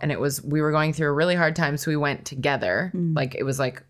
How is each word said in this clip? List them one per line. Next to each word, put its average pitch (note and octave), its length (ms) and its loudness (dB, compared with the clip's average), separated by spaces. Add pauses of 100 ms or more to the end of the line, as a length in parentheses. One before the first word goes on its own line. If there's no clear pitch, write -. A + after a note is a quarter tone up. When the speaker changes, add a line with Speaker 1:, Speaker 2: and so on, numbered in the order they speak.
Speaker 1:
and C#3 120 0
it F#2+ 80 -2
was, C#3 240 -2
we D3 160 0
were D3+ 100 2
going D#3 220 2
through D#3 160 0
a C#3+ 40 2
really E3+ 220 2
hard D#3+ 220 2
time, D3+ 200 0
so D#3 140 -4
we D3+ 60 2
went D3 280 -2
together. C3+ 680 0
Speaker 2:
Mm. E3+ 220 0
Speaker 1:
Like, C3+ 180 0
it - 80 -4
was C3+ 160 -2
like, C3 320 -2